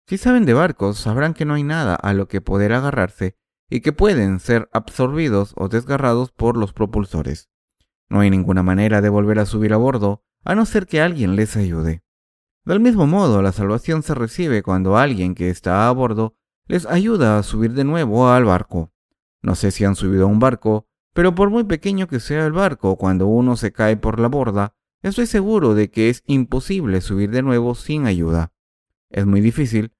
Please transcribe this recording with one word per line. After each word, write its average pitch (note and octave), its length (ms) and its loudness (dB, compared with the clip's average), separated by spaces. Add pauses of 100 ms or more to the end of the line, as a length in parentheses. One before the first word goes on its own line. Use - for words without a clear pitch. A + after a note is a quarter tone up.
Si F#3+ 100 -6
saben B3 280 4
de B2 80 0
barcos, A#2 460 -2
sabrán C#3 340 -2
que D#3 120 -6
no D3 100 -2
hay C#3+ 80 -4
nada D3 320 -2
a G2 180 -4
lo G2 140 -2
que G2 140 -6
poder G2+ 320 0
agarrarse B2 640 -4 (320)
y B2 100 -2
que D3 140 -2
pueden A2+ 460 2
ser A#2 340 -2
absorbidos B2+ 800 -2
o F#2+ 140 -6
desgarrados B2+ 640 -2
por A#2+ 260 -2
los G#2 160 -4
propulsores. F#2+ 760 -4 (600)
No G2+ 100 2
hay G2+ 100 4
ninguna F#2 320 2
manera G2+ 400 2
de G#2 80 2
volver G#2 300 2
a G2+ 60 2
subir G#2+ 280 0
a G#2+ 40 4
bordo, A2 460 0 (200)
a - 100 -2
no G#3+ 120 2
ser G#3 200 -2
que D#3 160 -2
alguien C3 360 0
les G#2+ 180 -2
ayude. E2 480 -2 (640)
Del G3+ 160 2
mismo A3 260 4
modo, D3+ 340 4
la G2 120 2
salvación A#2 500 -2
se D#3 100 -4
recibe A#2+ 480 -2
cuando F#2+ 360 0
alguien G2+ 360 0
que F2+ 160 -2
está F#2+ 380 0
a B2 60 2
bordo A2+ 420 -2 (320)
les F3 180 -2
ayuda E3 520 2
a G2+ 60 0
subir A2+ 300 -2
de C#3 100 -2
nuevo B2+ 460 2
al B2 160 6
barco. F2+ 460 0 (500)
No F#2 140 0
sé G2 160 0
si - 120 -2
han G2 120 2
subido F#2+ 300 2
a - 20 4
un G#2 120 4
barco, A2 480 0 (260)
pero F3 220 2
por G3+ 140 2
muy A#3 140 0
pequeño F#3+ 440 -4
que B2+ 120 -4
sea D#3 260 -4
el D3+ 80 -2
barco, D3+ 420 -2
cuando F#2 320 0
uno A#2+ 300 2
se G#2 140 -4
cae A2 260 0
por A2 220 -4
la A#2 80 2
borda, A2+ 480 -2 (260)
estoy G3 240 -4
seguro G3 480 2
de G#2 160 2
que A2 200 0
es B2 180 -4
imposible C3 760 -2
subir G2+ 300 -2
de B2+ 100 0
nuevo A#2+ 340 0
sin D3+ 300 -4
ayuda. E2 480 0 (560)
Es G2 160 -2
muy G2+ 160 2
difícil, A2+ 580 -2